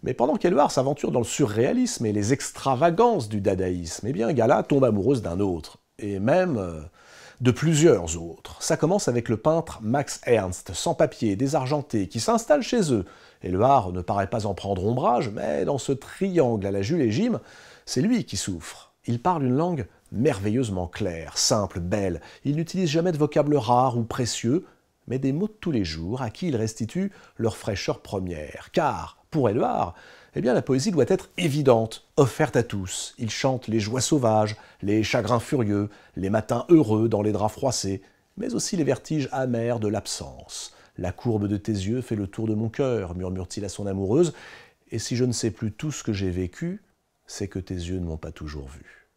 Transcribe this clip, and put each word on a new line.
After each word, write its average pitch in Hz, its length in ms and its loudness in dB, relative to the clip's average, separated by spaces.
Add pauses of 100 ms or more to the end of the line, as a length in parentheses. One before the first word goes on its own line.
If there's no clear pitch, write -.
mais 127 120 -2
pendant 143 200 2
qu'Éluard 196 360 4
s'aventure 139 400 0
dans 135 80 2
le 117 60 0
surréalisme 123 800 0
et 107 40 0
les 104 220 0
extravagances 165 960 2
du 107 100 -2
dadaïsme, 92 680 -2
eh 127 40 -2
bien 196 220 -2
Gala 120 300 4
tombe 139 200 2
amoureuse 110 380 2
d'un 90 180 -4
autre, 90 380 -2 (220)
et 101 200 -4
même, 151 380 2
euh, 85 240 -6 (580)
de 123 120 4
plusieurs 127 680 4
autres. - 440 -12
Ça 160 140 0
commence 180 300 2
avec 120 220 0
le 110 80 2
peintre 160 460 0
Max 127 420 -2
Ernst, 98 480 0
sans - 220 -2
papier, 117 400 2
désargenté, 131 720 0
qui 113 120 -6
s'installe 233 440 2
chez 202 280 2
eux. 98 140 2 (380)
Éluard 98 480 4
ne 90 100 -4
paraît 101 240 0
pas 107 220 -4
en 98 80 -2
prendre 98 280 -4
ombrage, 139 460 0
mais - 360 -2
dans 143 120 0
ce 135 140 -4
triangle 131 720 0
à 98 60 -2
la 98 100 -2
Jules 147 200 0
et 113 100 2
Jim, 180 280 0 (460)
c'est - 160 -2
lui 208 240 2
qui 104 120 -8
souffre. - 560 -8 (120)
Il 120 160 -2
parle 175 220 2
une 123 120 2
langue 160 300 0 (260)
merveilleusement 104 760 0
claire, 85 500 -6
simple, 101 420 2
belle. 90 420 -2 (220)
Il 143 120 0
n'utilise 165 340 -2
jamais 165 220 2
de 151 80 -2
vocable 147 360 2
rare 123 440 4
ou 117 40 0
précieux, 120 600 -2 (400)
mais 127 140 -4
des 135 120 0
mots 170 160 0
de 214 120 -8
tous 175 120 -4
les 113 120 2
jours 87 400 -6
à 113 80 -6
qui - 160 -6
il 143 80 0
restitue 113 560 -2 (260)
leur 113 180 0
fraîcheur - 460 -4
première. 87 720 -8
Car, 123 480 -2 (120)
pour 135 160 4
Éluard, 101 480 2 (400)
eh 147 60 -2
bien, 247 120 2
la 180 80 4
poésie 135 300 0
doit 139 160 4
être - 300 0
évidente, 135 680 2 (120)
offerte 143 400 4
à 117 60 4
tous. - 540 -6
Il 117 120 -4
chante - 400 -2
les 110 100 2
joies 110 220 -2
sauvages, 110 560 2 (240)
les 107 220 2
chagrins 113 360 2
furieux, 104 500 0 (280)
les 95 120 -2
matins 107 380 0
heureux 113 400 6
dans 107 140 2
les 104 100 2
draps 104 220 0
froissés, 98 480 -4 (340)
mais 240 180 -6
aussi 208 220 -4
les 165 80 0
vertiges 139 480 -2
amers 120 480 -2
de 107 80 0
l'absence. « - 840 -8 (240)
La 90 160 -4
courbe 107 340 0
de 101 80 0
tes 98 160 -4
yeux 104 300 -2
fait 117 160 -4
le 101 100 -4
tour 110 180 -8
de 107 80 -2
mon 110 140 -2
cœur », 110 480 -2
murmure-t-il 92 480 -8
à 98 60 -8
son 101 180 -10
amoureuse, « 101 460 2 (580)
et 117 80 -4
si - 160 -4
je 120 80 2
ne 127 80 0
sais 110 200 -2
plus 107 200 -6
tout 151 220 -8
ce - 100 -12
que 117 80 -4
j'ai 95 180 -2
vécu, 92 540 -6 (420)
c'est - 220 -10
que 95 120 -8
tes 90 140 -10
yeux 90 260 -6
ne 87 60 -4
m'ont 80 120 -6
pas 80 160 -12
toujours 73 340 -12
vu. » - 500 -20